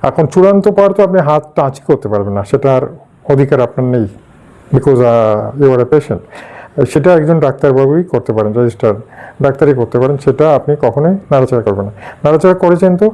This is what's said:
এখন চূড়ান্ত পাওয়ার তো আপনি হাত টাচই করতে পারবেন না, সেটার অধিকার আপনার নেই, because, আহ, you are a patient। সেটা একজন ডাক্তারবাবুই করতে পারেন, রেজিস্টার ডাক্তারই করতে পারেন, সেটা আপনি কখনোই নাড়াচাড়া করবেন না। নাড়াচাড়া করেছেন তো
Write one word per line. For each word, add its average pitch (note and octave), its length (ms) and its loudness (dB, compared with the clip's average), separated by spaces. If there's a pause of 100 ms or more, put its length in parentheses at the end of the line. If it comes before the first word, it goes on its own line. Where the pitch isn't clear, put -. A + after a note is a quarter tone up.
এখন C#3 260 0
চূড়ান্ত G3 400 2
পাওয়ার G3 260 2
তো G#3 100 2
আপনি F#3 160 2
হাত D3+ 360 -2
টাচই C3+ 320 -4
করতে C3 220 -2
পারবেন G2+ 240 -2
না, G2+ 100 -4
সেটার C3 380 0 (480)
অধিকার C#3 320 2
আপনার B2+ 260 -2
নেই, A#2+ 200 0 (640)
because, C3+ 240 2
আহ, A#2 640 0
you C#3 140 4
are B2 80 0
a A#2+ 100 -2
patient। - 260 -2 (680)
সেটা D#3+ 280 2
একজন D#3+ 260 2
ডাক্তারবাবুই C#3 640 0
করতে B2+ 300 -4
পারেন, G#2+ 200 -2
রেজিস্টার A#2 400 0 (480)
ডাক্তারই C#3 320 0
করতে B2 260 -2
পারেন, C3+ 180 0
সেটা C#3+ 380 0
আপনি D3 260 -2
কখনোই D3+ 360 0 (140)
নাড়াচাড়া B2+ 320 0
করবেন G2+ 220 -4
না। G#2 60 -10 (320)
নাড়াচাড়া D#3+ 320 2
করেছেন F3+ 420 0
তো G#3+ 160 0